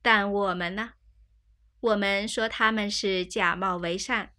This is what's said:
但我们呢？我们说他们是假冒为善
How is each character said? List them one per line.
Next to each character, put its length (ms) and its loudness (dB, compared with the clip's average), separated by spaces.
但 320 4
我 220 0
们 200 -4
呢？ 200 -8
我 160 4
们 300 0
说 220 -2
他 240 2
们 180 -2
是 360 -2
假 280 0
冒 220 -2
为 220 -4
善 400 -6